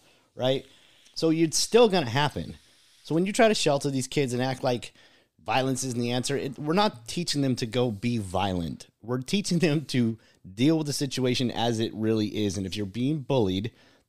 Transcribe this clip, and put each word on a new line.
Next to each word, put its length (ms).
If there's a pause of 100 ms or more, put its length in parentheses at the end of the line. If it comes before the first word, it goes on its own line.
(360)
right? 300 (500)
So 160
it's 260
still 320
gonna 200
happen. 460 (480)
So 120
when 100
you 60
try 160
to 80
shelter 340
these 180
kids 260
and 80
act 220
like 300 (500)
violence 400
isn't 160
the 120
answer, 240
it, 240
we're 140
not 340
teaching 340
them 140
to 120
go 240
be 260
violent. 720 (160)
We're 160
teaching 400
them 260
to 320 (380)
deal 240
with 80
the 60
situation 580
as 280
it 140
really 520
is. 120
And 80
if 100
you're 120
being 320
bullied, 520 (380)